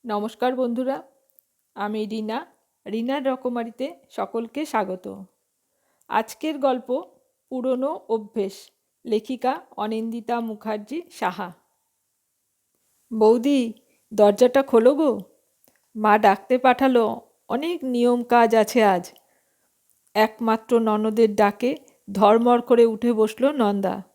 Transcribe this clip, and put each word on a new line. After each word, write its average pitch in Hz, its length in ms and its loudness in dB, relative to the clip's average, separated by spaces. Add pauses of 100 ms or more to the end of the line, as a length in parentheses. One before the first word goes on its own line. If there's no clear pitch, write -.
নমস্কার 226 500 -4
বন্ধুরা, 254 480 -4 (720)
আমি 214 300 -6
রিনা, 220 400 -8 (460)
রিনার 254 340 -6
রকমারিতে 254 720 -6 (140)
সকলকে 233 560 -8
স্বাগত। 190 580 -6 (840)
আজকের 302 500 -4
গল্প 254 440 -2 (480)
পুরনো 262 600 -4
অভ্যেস, 208 600 -6 (360)
লেখিকা 247 560 -4 (160)
অনিন্দিতা 226 600 -6
মুখার্জি 220 600 -8 (100)
সাহা। 180 400 -6 (1600)
"বৌদি, 233 600 2 (400)
দরজাটা 214 500 4
খোলো 247 320 4
গো, 269 240 0 (760)
মা 214 220 4
ডাকতে 214 400 2
পাঠালো, 247 640 2 (280)
অনেক 320 340 -4
নিয়ম 240 400 0
কাজ 233 320 4
আছে 220 280 2
আজ।" 185 280 0 (1000)
একমাত্র 220 680 0
ননদের 220 560 2
ডাকে 214 420 0 (340)
ধর্মর 226 500 4
করে 240 240 6
উঠে 226 280 -2
বসল 220 380 0
নন্দা। 202 520 -2 (120)